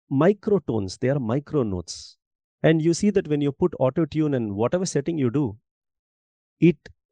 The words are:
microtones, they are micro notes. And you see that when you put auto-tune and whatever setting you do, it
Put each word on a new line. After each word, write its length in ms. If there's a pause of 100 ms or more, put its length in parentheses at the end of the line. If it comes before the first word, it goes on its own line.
(120)
microtones, 880
they 100
are 100
micro 440
notes. 540 (440)
And 200
you 120
see 160
that 180
when 140
you 100
put 280
auto-tune 560
and 180
whatever 320
setting 320
you 140
do, 260 (1040)
it 180 (340)